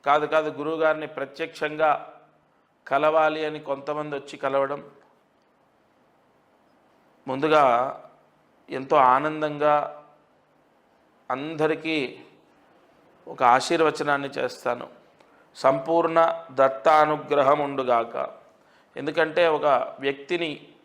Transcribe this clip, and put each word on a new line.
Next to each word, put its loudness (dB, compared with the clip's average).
"కాదు, 2
కాదు, 0
గురువుగారిని -2
ప్రత్యక్షంగా -4
కలవాలి" 0
అని -8
కొంతమంది -8
వచ్చి -14
కలవడం, -4
ముందుగా 2
ఎంతో -2
ఆనందంగా 2
అందరికీ -4
ఒక -6
ఆశీర్వచనాన్ని 2
చేస్తాను. -6
సంపూర్ణ 0
దత్తానుగ్రహం 2
ఉండుగాక. -2
ఎందుకంటే 0
ఒక 0
వ్యక్తిని -6